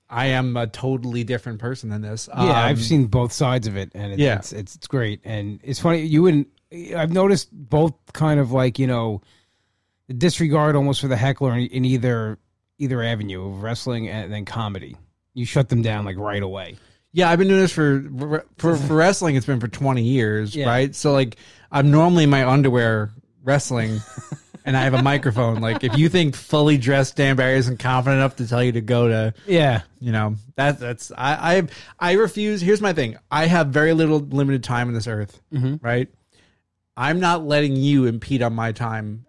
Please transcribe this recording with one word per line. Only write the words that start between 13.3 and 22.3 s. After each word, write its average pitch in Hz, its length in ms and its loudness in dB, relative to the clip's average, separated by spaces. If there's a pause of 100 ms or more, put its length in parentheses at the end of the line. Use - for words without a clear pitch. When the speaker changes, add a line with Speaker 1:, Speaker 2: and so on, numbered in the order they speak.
Speaker 2:
of 98 160 -10
wrestling 113 460 -6
and 98 240 -8
then 104 120 -8
comedy. 98 520 -8 (380)
You 123 100 -6
shut 131 260 0
them 120 120 0
down, 107 220 -4
like, 98 120 -8
right 101 260 -6
away. 95 340 -10 (360)
Speaker 1:
Yeah, 175 160 2
I've 170 100 4
been 190 100 4
doing 196 120 4
this 180 120 2
for, 143 320 0 (540)
for, 165 180 2
for 143 180 0
wrestling, 170 420 2
it's 123 100 0
been 135 140 0
for 117 80 -4
twenty 131 340 -2
years, 107 520 0
Speaker 2:
Yeah. 147 140 -2
Speaker 1:
right? 131 260 0
So, 147 180 0
like, 135 240 0 (360)
I'm 143 180 4
normally 165 340 6
in 143 60 4